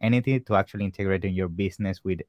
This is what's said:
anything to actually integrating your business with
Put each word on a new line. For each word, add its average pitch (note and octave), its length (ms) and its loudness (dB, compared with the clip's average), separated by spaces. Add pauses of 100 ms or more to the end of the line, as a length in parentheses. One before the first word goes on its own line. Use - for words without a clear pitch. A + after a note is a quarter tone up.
anything B2 420 2
to G#2+ 120 0
actually G2 280 0
integrating F#2+ 500 -2
your F#2 140 0
business F#2+ 560 -4
with F#2 260 -2